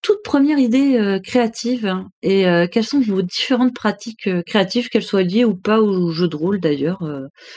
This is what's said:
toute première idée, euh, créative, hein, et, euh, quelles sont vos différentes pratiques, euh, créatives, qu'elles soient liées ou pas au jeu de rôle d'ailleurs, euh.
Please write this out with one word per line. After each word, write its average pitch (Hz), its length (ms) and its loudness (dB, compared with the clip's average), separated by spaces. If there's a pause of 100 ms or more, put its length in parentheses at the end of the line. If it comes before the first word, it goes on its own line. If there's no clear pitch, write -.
toute 415 200 0
première 285 380 2
idée, 262 380 2
euh, 202 200 0
créative, 226 680 -2
hein, 190 240 -4 (120)
et, 196 240 2
euh, 175 220 4
quelles 220 160 0
sont 285 160 0
vos 202 220 0
différentes 247 520 0
pratiques, 214 540 -6
euh, 180 180 0
créatives, 220 440 -2
qu'elles 214 140 0
soient 196 200 0
liées 196 220 2
ou 208 100 2
pas 208 240 0
au 185 320 2
jeu 170 160 0
de 156 80 -6
rôle 185 240 -2
d'ailleurs, 160 440 -2
euh. 143 240 -8 (300)